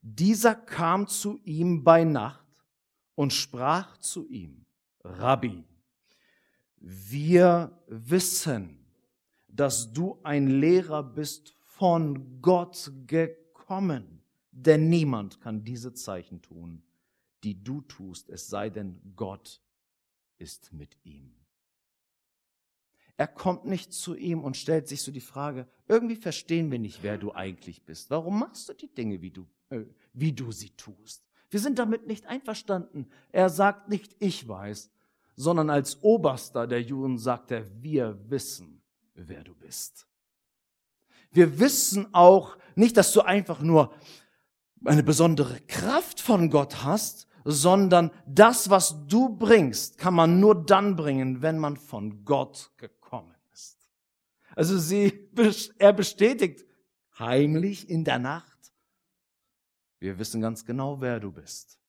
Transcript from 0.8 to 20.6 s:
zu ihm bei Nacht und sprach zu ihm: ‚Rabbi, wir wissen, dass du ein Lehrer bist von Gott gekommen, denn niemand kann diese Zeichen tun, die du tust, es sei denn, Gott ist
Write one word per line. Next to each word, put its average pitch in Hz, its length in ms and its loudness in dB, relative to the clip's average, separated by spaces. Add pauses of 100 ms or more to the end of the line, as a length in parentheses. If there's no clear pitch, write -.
zu - 360 -8
ihm 165 400 -2
bei 165 220 8
Nacht 139 420 -4 (680)
und 143 180 -2
sprach 147 640 -4
zu - 320 -12
ihm: 82 360 -18 (380)
‚Rabbi, 101 640 -4 (1120)
wir 151 1000 2 (100)
wissen, 113 880 -4 (720)
dass 123 440 -4
du 170 320 -6
ein 147 240 -2
Lehrer 156 560 2
bist 139 560 -12
von 143 840 -2
Gott 175 500 0 (140)
gekommen, 165 1160 -6 (280)
denn 156 380 4
niemand 135 520 -2
kann 110 240 -10
diese 120 280 -14
Zeichen 90 480 -14
tun, 85 420 -20 (600)
die 98 180 -10
du 131 200 -12
tust, 92 480 -20
es - 180 -18
sei 104 220 -8
denn, 98 480 -16
Gott - 440 -14 (760)
ist - 340 -20